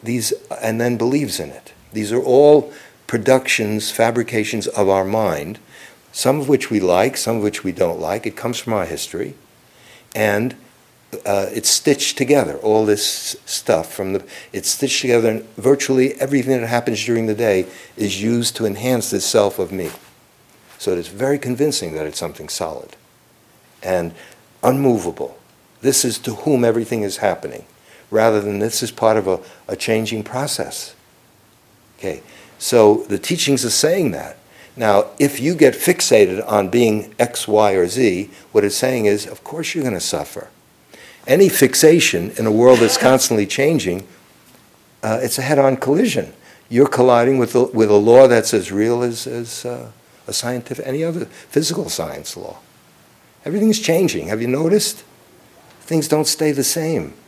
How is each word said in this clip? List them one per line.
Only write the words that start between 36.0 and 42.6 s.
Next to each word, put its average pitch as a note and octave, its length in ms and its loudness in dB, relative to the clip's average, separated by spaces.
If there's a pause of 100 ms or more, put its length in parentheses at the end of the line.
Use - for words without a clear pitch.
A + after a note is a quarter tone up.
on G2+ 180 2
being G#2+ 500 0
X, - 280 -4
Y, G#2+ 260 4
or F#2 140 2
Z, G2+ 440 0 (220)
what G#2+ 120 4
it's G2+ 100 -2
saying B2+ 320 0
is, G#2 200 0
of - 180 -18
course D#3 300 -10
you're D#3+ 100 -4
gonna G#2 160 -4
suffer. - 480 -8 (800)
Any F3 220 6
fixation C3+ 840 4
in - 120 -6
a A2 80 2
world A#2+ 280 6